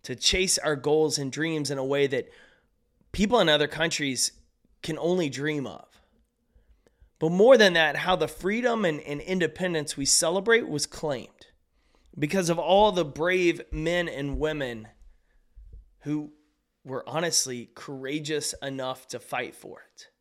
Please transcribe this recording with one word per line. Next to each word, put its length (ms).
to 120
chase 440
our 180
goals 400
and 120
dreams 420
in 60
a 60
way 240
that 220
people 300
in 80
other 180
countries 640
can 180
only 300
dream 380
of. 200
But 140
more 260
than 160
that, 240
how 180
the 140
freedom 560
and, 160
and 180
independence 760
we 80
celebrate 640
was 160
claimed 600
because 320
of 100
all 340
the 100
brave 580
men 340
and 320
women 480
who 300
were 220
honestly 680
courageous 880
enough 420
to 140
fight 340
for 300
it. 140